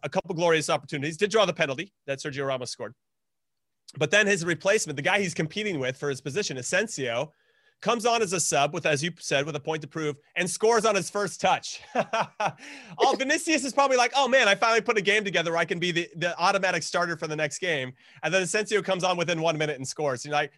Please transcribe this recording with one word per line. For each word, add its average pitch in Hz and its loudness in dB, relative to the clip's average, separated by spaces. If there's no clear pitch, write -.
a 151 -8
couple 185 -4
glorious 165 2
opportunities. 151 -4
Did 202 0
draw 214 4
the 175 -2
penalty 170 -4
that 139 -4
Sergio 139 -6
Ramos 127 -4
scored. 120 -12
But 151 0
then 208 6
his 196 2
replacement, 175 0
the 147 -6
guy 185 2
he's 190 -2
competing 180 -4
with 131 -4
for 147 -6
his 135 -6
position, 147 -6
Asensio, 139 -2
comes 226 0
on 233 4
as 190 0
a 185 0
sub 147 2
with, 170 -8
as 147 2
you 170 -2
said, 143 0
with 147 -8
a 135 -6
point 160 -4
to 151 -12
prove, 147 -6
and 175 0
scores 220 2
on 220 2
his 185 -2
first 202 -4
touch. - 0
<laughs> - -20
Oh, 254 6
Vinicius 302 0
is 269 -6
probably 277 4
like, 247 4
"Oh 277 4
man, 240 6
I 196 6
finally 226 2
put 226 0
a 208 2
game 202 2
together 170 0
where 165 0
I 170 2
can 175 -2
be 175 0
the, 170 -2
the 165 -2
automatic 185 2
starter 175 -2
for 160 -6
the 156 -4
next 151 -4
game." 139 -4
And 160 -2
then 190 4
Asensio 202 0
comes 185 0
on 180 2
within 170 0
one 160 0
minute 151 -2
and 131 -10
scores. 143 -4
You're 147 -6
like, 147 0